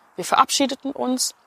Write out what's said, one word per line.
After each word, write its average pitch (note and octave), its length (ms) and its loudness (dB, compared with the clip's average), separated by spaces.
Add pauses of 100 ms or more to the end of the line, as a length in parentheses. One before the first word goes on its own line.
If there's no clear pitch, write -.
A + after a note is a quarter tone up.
(160)
Wir F3+ 80 -8
verabschiedeten C4+ 720 0
uns B3+ 420 -2 (120)